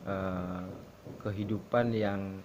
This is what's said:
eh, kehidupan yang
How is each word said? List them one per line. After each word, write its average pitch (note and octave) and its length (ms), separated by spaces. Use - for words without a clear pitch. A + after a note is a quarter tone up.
eh, F#2 580
kehidupan G#2+ 680
yang G2 540